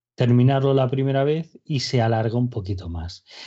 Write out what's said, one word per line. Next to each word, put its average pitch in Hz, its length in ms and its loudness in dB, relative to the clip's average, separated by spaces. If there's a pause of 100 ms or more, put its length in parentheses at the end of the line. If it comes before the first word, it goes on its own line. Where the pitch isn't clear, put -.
(160)
Terminarlo 127 580 4
la 131 160 2
primera 135 340 0
vez 156 400 -4
y 147 160 -4
se 120 220 0
alarga 113 360 0
un 123 120 0
poquito 92 400 -8
más. 85 360 -10 (220)